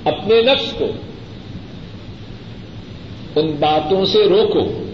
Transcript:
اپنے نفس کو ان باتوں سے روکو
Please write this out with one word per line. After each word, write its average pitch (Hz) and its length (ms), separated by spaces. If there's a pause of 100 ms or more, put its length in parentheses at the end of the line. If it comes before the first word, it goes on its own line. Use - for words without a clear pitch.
اپنے 214 380
نفس 262 360
کو 135 80 (2500)
ان 156 260
باتوں 156 440
سے 214 140
روکو 175 760